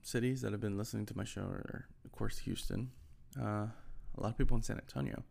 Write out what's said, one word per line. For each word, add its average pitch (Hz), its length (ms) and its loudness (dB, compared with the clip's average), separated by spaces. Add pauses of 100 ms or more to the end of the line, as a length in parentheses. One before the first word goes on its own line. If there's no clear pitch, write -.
cities 127 400 2
that 110 80 0
have 104 100 -2
been 101 160 0
listening 107 300 -2
to - 100 -6
my 92 80 0
show - 180 -4
are, - 440 -6 (180)
of - 80 -16
course, - 260 0
Houston. - 520 -2 (500)
Uh, 104 260 0 (500)
a - 40 -4
lot 107 100 2
of - 80 -2
people 123 180 10
in 113 60 6
San - 160 -2
Antonio, - 520 -4